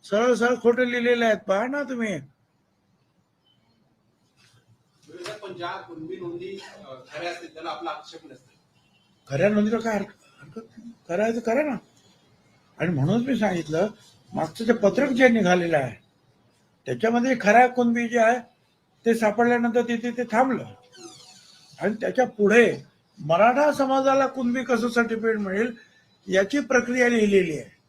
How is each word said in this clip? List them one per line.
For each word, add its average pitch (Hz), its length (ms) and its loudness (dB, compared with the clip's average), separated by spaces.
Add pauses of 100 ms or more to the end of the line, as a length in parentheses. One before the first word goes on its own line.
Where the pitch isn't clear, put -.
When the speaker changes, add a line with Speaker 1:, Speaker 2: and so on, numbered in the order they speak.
Speaker 1:
सरळ 233 300 2
सरळ 240 280 0
खोटं 240 240 2
लिहिलेलं 240 400 0
आहे, 214 80 4
पहा 202 320 -2
ना 285 160 -4
तुम्ही. 233 360 -6 (3250)
Speaker 2:
पण 190 140 -14
ज्या 175 120 -10
कुणबी 170 480 -14
नोंदी, 180 440 -12 (240)
अ, 135 100 -18
खऱ्या 175 360 -12
असतील, 170 240 -16
त्याला 165 160 -12
आपला 170 200 -10
आक्षेप - 340 -14
नसतो. - 260 -20 (800)
Speaker 1:
खऱ्या 151 200 0
नोंदीला 214 300 0
काय 226 160 -4
हरक-, - 480 -10
हरकत - 240 -18 (100)
नाही, - 140 -20 (180)
खरं 175 140 -2
आहे 226 100 0
तर 226 60 -4
करा 233 240 -2
ना. 277 140 -2 (1040)
आणि 170 160 -2
म्हणूनच 185 320 0
मी 269 120 -2
सांगितलं, 175 480 -2 (480)
मागचं 160 300 -6
जे 233 80 2
पत्रक 226 360 2
जे 254 200 4
निघालेलं 180 500 2
आहे, 123 260 -6 (840)
त्याच्यामध्ये 240 540 0
खऱ्या 226 260 6
कुणबी 240 420 0
जे 240 100 0
आहे, 233 200 4 (680)
ते 233 80 4
सापडल्यानंतर 233 680 2
तिथे 240 280 -4
ते 240 140 -6
थांबलं. 233 400 0 (1160)
आणि 208 140 -2
त्याच्या 214 320 -2
पुढे 208 540 4 (380)
मराठा 240 540 2
समाजाला 269 540 0
कुणबी 254 380 -4
कसं 240 240 -2
सर्टिफिकेट 226 480 -2
मिळेल, 208 380 -4 (520)
याची 196 340 0
प्रक्रिया 247 480 2
लिहिलेली 196 500 2
आहे - 180 -16 (120)